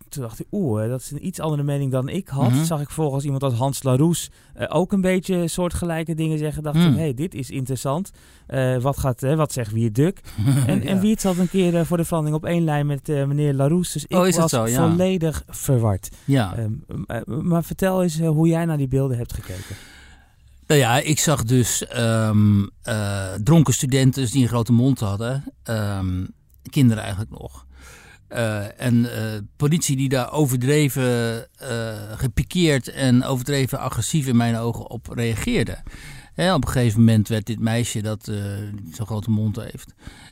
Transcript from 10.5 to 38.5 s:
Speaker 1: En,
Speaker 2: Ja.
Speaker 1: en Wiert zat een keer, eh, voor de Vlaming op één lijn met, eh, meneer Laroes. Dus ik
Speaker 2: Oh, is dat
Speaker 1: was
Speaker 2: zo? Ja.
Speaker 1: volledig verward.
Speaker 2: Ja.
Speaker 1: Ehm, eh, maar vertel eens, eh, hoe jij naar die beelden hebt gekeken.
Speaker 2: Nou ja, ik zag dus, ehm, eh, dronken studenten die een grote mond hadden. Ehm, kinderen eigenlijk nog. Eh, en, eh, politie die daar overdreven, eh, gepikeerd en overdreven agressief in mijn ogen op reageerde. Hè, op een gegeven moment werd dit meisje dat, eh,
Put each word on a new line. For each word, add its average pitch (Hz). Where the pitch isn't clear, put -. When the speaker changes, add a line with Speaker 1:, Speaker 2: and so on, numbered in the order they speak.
Speaker 1:
En, 196
Speaker 2:
Ja. -
Speaker 1:
en 190
Wiert 214
zat 185
een 180
keer, 180
eh, 170
voor 160
de 170
Vlaming 156
op 156
één 170
lijn 147
met, 143
eh, 139
meneer 143
Laroes. 151
Dus 147
ik -
Speaker 2:
Oh, 180
is 175
dat 165
Speaker 1:
was -
Speaker 2:
zo? 113
Ja. 165
Speaker 1:
volledig 170
verward. 113
Speaker 2:
Ja. 110
Speaker 1:
Ehm, 110
eh, 117
maar 170
vertel 185
eens, 160
eh, 165
hoe 160
jij 165
naar 160
die 139
beelden 131
hebt 117
gekeken. 95
Speaker 2:
Nou 147
ja, 120
ik 151
zag 127
dus, 123
ehm, 107
eh, 101
dronken 139
studenten 131
die 135
een 117
grote 117
mond 127
hadden. 117
Ehm, 98
kinderen 113
eigenlijk 104
nog. -
Eh, 107
en, 120
eh, 110
politie 147
die 135
daar 127
overdreven, 127
eh, 117
gepikeerd 143
en 127
overdreven 131
agressief 131
in 123
mijn 117
ogen 113
op 120
reageerde. 117
Hè, 180
op 131
een -
gegeven 120
moment 113
werd 110
dit 107
meisje 113
dat, 107
eh, 107